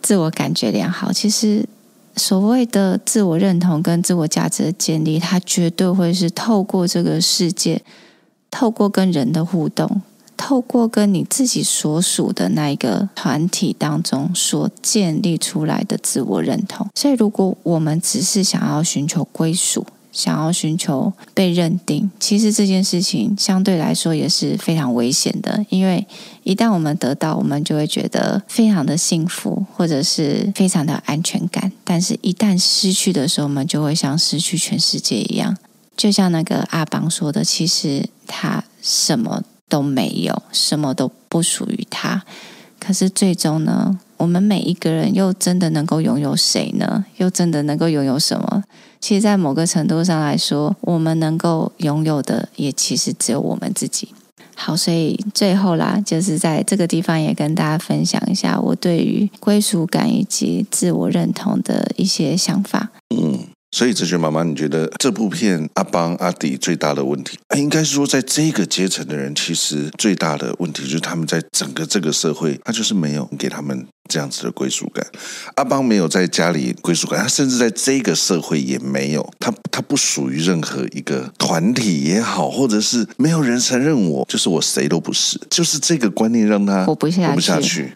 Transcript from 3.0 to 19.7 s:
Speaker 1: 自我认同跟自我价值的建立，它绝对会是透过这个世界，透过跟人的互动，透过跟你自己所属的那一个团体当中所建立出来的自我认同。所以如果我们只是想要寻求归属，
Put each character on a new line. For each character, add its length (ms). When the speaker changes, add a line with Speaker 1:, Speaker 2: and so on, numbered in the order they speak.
Speaker 1:
自 180
我 160
认 200
同 220
跟 220
自 100
我 140
价 220
值 160
的 80
建 300
立， 140
它 220
绝 300
对 200
会 240
是 160
透 320
过 240
这 160
个 200
世 280
界， 320
透 180
过 200
跟 200
人 220
的 120
互 260
动， 320
透 240
过 260
跟 280
你 140
自 200
己 160
所 380
属 320
的 160
那 200
一 60
个 400
团 320
体 320
当 240
中 320
所 340
建 400
立 160
出 280
来 200
的 180
自 180
我 200
认 260
同。 260
所 160
以 60
如 140
果 340
我 160
们 220
只 200
是 220
想 240
要 160
寻 240
求 240
归 220
属， 340